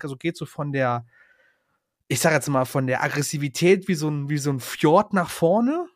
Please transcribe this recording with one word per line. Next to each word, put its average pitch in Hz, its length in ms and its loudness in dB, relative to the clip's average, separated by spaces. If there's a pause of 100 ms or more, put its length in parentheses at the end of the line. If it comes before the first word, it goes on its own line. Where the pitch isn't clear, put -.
also 139 160 -8
geht 170 180 -4
so - 80 -10
von 147 280 -8
der, 123 340 -2 (1040)
ich 127 120 -2
sag 165 120 4
jetzt 147 180 0
mal, 131 160 2
von 135 200 -2
der 127 160 -2
Aggressivität 147 840 0
wie 185 60 0
so 151 160 -2
ein, 143 180 -4
wie 151 80 -2
so 143 140 -2
ein 135 100 -2
Fjord 175 540 2
nach 175 160 0
vorne 240 640 0